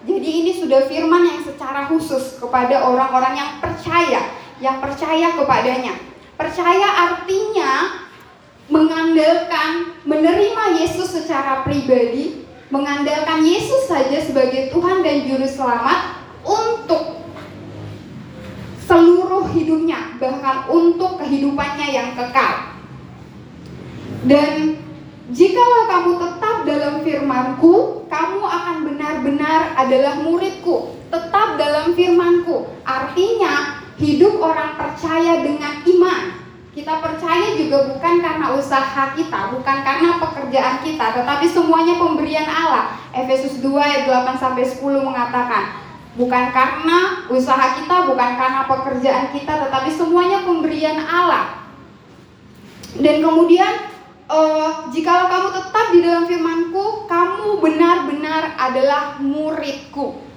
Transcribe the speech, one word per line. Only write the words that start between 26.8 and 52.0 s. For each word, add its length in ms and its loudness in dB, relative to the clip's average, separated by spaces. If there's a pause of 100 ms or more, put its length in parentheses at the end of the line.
firman-Ku, 1040 2
kamu 340 -2
akan 360 -4 (100)
benar-benar 880 -2
adalah 480 2
murid-Ku." 720 -2 (160)
Tetap 480 0
dalam 400 2
firman-Ku. 880 2
Artinya, 960 0 (160)
hidup 400 4
orang 400 -2
percaya 640 0
dengan 400 -4
iman. 380 4 (500)
Kita 320 -4
percaya 560 0
juga 320 2
bukan 320 2
karena 320 0
usaha 480 0 (140)
kita, 340 -4
bukan 320 -2
karena 380 2
pekerjaan 640 0
kita, 260 -2
tetapi 380 0
semuanya 500 4
pemberian 480 0
Allah. 480 0 (160)
Efesus 480 -2
dua 240 2
ayat 220 0
delapan 320 2
sampai 240 0
sepuluh 400 0
mengatakan, 800 -2 (320)
bukan 400 0
karena 800 2
usaha 480 2
kita, 240 2
bukan 320 2
karena 320 0
pekerjaan 640 0
kita, 240 -6
tetapi 320 -2
semuanya 560 2
pemberian 560 0
Allah. 640 0 (1300)